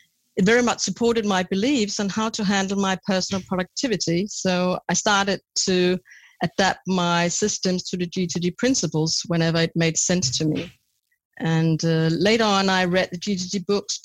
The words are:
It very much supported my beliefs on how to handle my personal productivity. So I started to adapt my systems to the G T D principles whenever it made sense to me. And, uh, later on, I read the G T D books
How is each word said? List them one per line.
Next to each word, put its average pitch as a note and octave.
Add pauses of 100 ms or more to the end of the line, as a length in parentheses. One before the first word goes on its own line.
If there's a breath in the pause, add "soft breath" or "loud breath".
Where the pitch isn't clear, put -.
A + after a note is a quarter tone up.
(360 loud breath)
It G3
very A#3
much A#3
supported A3+
my F#3+
beliefs G#3
on G3+
how A3
to A3
handle G3
my F#3+
personal F#3+
productivity. F#3
So F3+ (120)
I -
started G3 (240)
to F3+ (440 loud breath)
adapt F3+
my F3
systems F#3
to -
the F3+
G F3+
T E3+
D F3
principles E3
whenever E3
it E3
made E3
sense -
to D#3
me. E3+ (680)
And, D#3+
uh, D#3+
later G#3
on, G3
I F#3
read F#3
the F3+
G G3+
T F#3
D F3+
books G3+